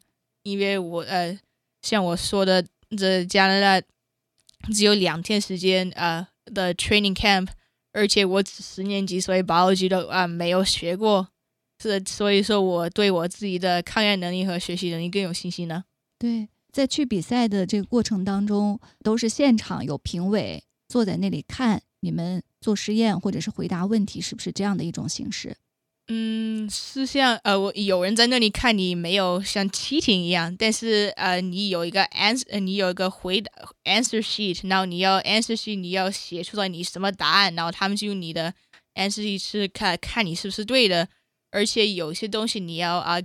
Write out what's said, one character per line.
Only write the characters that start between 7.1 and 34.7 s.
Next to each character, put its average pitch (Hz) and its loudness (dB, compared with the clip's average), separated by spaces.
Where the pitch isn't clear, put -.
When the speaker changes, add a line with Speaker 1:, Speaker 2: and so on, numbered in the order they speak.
Speaker 1:
camp， 190 2
而 208 2
且 202 4
我 190 4
只 - -12
十 - -12
年 196 -2
级， 185 -2
所 185 0
以 185 4
biology 185 4
都， 185 2
呃， 180 0
没 170 -2
有 190 2
学 175 -2
过。 202 2
是， 196 -2
所 208 0
以 196 6
说 208 2
我 175 0
对 208 2
我 175 2
自 202 -8
己 185 -2
的 175 0
抗 214 0
压 208 4
能 180 -2
力 185 0
和 175 -2
学 175 -4
习 180 -4
能 165 -4
力 175 -4
更 196 -2
有 170 -4
信 180 -6
心 170 -6
了。 170 -6
Speaker 2:
对， 233 -4
在 269 0
去 294 -2
比 208 0
赛 240 2
的 202 0
这 208 0
个 196 -2
过 240 2
程 190 -2
当 196 0
中， 208 0
都 214 4
是 233 0
现 254 4
场 190 -4
有 139 -4
评 175 -4
委 127 -2
坐 240 2
在 170 -2
那 190 0
里 156 -2
看 - 0
你 175 -4
们 170 -4
做 214 0
实 208 -2
验 220 4
或 196 -2
者 190 -2
是 156 -6
回 175 -6
答 175 -2
问 214 2
题， - -6
是 - -8
不 - -12
是 - -6
这 - -4
样 202 0
的 160 -4
一 165 -4
种 - -6
形 - -6
式？ - -10
Speaker 1:
嗯， 220 -4
是 - -4
像， 254 2
呃， 202 4
我， 196 0
有 196 2
人 202 0
在 233 6
那 254 2
里 214 4
看 226 2
你 180 0
没 170 -2
有 185 2
像 196 -2
cheating - 0
一 180 2
样， 175 0
但 220 2
是， 214 0
呃， 180 0
你 190 -2
有 170 -2
一 170 -6
个 196 2
ans-， 226 0
呃， 208 -4
你 190 -2
有 196 2
一 185 -2
个 185 -2
回 190 -2
答， 196 -10
answer 220 2
sheet， 196 -4
然 190 2